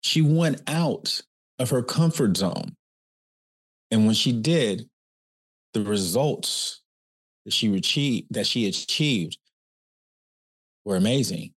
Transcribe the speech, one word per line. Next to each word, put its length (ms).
She 200
went 460
out 520
of 120
her 120
comfort 540
zone. 400
And 160
when 80
she 180
did, 560
the 80
results 1000
that 80
she 220
achieved, 560
that 160
she 200
achieved 720
were 100
amazing. 640